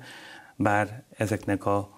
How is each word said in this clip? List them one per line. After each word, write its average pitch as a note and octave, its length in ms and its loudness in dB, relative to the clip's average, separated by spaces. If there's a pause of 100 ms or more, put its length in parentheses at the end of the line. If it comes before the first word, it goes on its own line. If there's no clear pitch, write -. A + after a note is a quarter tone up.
(560)
bár G#2 480 2 (140)
ezeknek G#2 480 0
a, G2+ 320 2